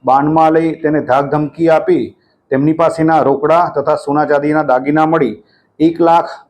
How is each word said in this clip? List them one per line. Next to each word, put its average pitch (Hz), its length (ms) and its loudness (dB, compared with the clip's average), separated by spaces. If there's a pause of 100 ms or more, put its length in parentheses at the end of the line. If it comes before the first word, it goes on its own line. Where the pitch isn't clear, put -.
બાનમાં 151 480 2
લઈ 160 200 0
તેને 151 280 -2
ધાક 131 240 0
ધમકી 151 440 -2
આપી 156 480 0 (340)
તેમની 143 220 0
પાસેના 160 500 0
રોકડા 151 540 0
તથા 147 200 -2
સોના 147 280 -2
ચાંદીના 147 380 0
દાગીના 143 440 0
મળી 151 360 -2 (380)
એક 165 200 0
લાખ 165 280 2 (200)